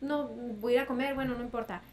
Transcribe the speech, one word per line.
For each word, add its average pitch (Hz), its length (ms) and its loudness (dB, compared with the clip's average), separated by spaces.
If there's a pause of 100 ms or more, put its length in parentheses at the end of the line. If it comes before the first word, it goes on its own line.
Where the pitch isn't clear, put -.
no, 285 260 0
voy 226 460 -2
a - 20 8
ir 262 60 8
a 277 40 0
comer, 269 300 0
bueno, 262 200 0
no 240 60 -4
importa. 226 400 -4 (120)